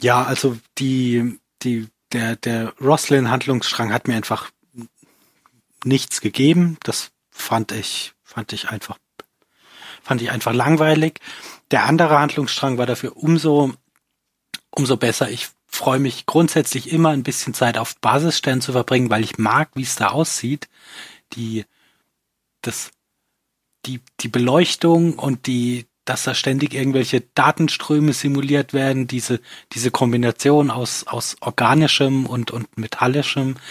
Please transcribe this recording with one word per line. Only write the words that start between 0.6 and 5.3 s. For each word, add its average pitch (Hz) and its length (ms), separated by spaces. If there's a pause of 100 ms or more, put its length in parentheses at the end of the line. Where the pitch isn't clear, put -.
die, 123 600 (220)
die, 113 260 (240)
der, 117 240
der 113 460
Roslin-Handlungsstrang 127 1120
hat 123 160
mir 120 60
einfach - 360 (1300)